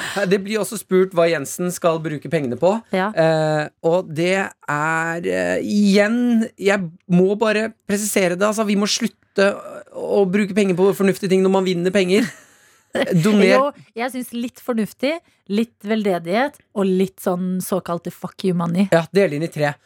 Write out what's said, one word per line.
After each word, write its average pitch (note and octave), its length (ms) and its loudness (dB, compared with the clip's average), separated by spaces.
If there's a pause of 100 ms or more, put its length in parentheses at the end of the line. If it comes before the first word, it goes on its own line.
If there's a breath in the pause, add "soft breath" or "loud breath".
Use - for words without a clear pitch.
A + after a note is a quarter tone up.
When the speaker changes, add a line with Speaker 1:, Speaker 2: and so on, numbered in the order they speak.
(220 loud breath)
Speaker 1:
Det G3+ 200 2
blir G3+ 220 -4
også G3 160 -6
spurt F#3 340 0
hva E3+ 140 2
Jensen E3 480 -4
skal E3 240 0
bruke D#3 320 -8
pengene C3+ 260 -2
på. F#3+ 220 2 (140)
Speaker 2:
Ja. F#3+ 180 -2
Speaker 1:
Eh, D#3 560 0 (140)
og E3+ 280 0
det E3+ 280 0
er, D#3+ 880 -4
eh, E3+ 320 -2
igjen, G#3+ 960 2
jeg G3 320 0 (200)
må F#3 300 4
bare A3 360 0 (100)
presisere G3+ 560 0
det, G3+ 80 2
altså, A3 180 -2
vi G3+ 140 2
må G#3 80 2
slutte - 640 -2 (380)
å - 360 0
bruke G3 300 0
penger F#3+ 240 2
på F#3+ 160 4
fornuftige F#3+ 400 0
ting F#3+ 80 4
når F#3+ 160 4
man F#3+ 80 0
vinner F3+ 240 -2
penger. F#3+ 400 2 (640 loud breath)
Speaker 2:
<laughs> - 0 -
Speaker 1:
Doner. G3+ 540 2
Speaker 2:
Jo, - 140 6 (360 loud breath)
jeg A#3+ 140 -4
synes B3+ 180 -10
litt A#3+ 320 -8
fornuftig, B3 540 -4 (320)
litt G#3+ 340 -4
veldedighet G#3 800 -2 (180)
og G3 80 2
litt F#3 320 0
sånn F#3 400 -2
såkalte F3 560 -4
fuck - 320 -12
you F3+ 80 0
money. E3+ 300 0 (100)
Speaker 1:
Ja, E3 60 4 (100)
del F#3 240 2
inn D3 80 -4
i E3 80 -4
tre. D3 220 -2 (140)